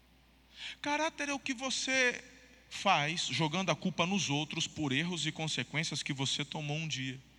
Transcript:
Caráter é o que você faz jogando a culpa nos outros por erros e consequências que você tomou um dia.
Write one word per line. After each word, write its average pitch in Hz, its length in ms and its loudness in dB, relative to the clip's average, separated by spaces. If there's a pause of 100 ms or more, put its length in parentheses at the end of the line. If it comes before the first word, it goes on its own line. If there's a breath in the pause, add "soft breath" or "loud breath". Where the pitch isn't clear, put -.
(800 loud breath)
Caráter 294 480 0
é 285 40 0
o 277 60 -2
que - 140 -4
você 262 680 2 (460)
faz 165 580 4
jogando 156 440 2
a 147 40 4
culpa 175 300 2
nos 175 240 0
outros 151 380 0
por 147 240 -2
erros 160 340 0
e 156 60 0
consequências 151 720 -2
que - 120 -4
você 135 300 -2
tomou 147 340 -4
um 160 100 -4
dia. 131 320 -4 (200)